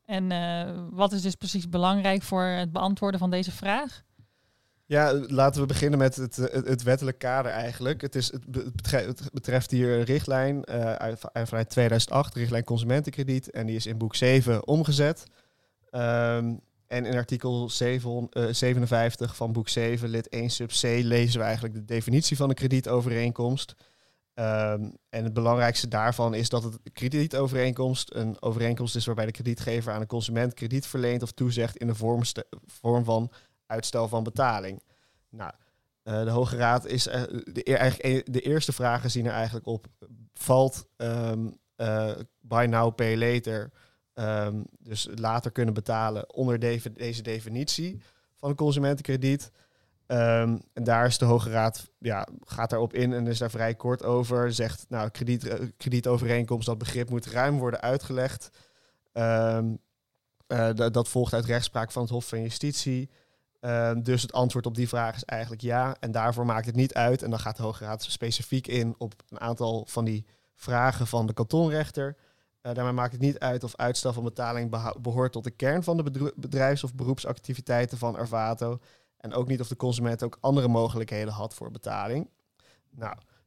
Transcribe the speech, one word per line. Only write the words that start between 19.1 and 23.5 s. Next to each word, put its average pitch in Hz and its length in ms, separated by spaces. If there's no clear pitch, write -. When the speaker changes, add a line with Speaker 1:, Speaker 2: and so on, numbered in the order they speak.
Speaker 2:
van 113 160
boek 113 160
zeven, 117 400
lid 113 200
één 120 220
sub 120 180
C, - 140
lezen 120 560
we 113 60
eigenlijk 113 300
de 107 100
definitie 117 520
van 139 120
een 135 60
kredietovereenkomst. 123 1200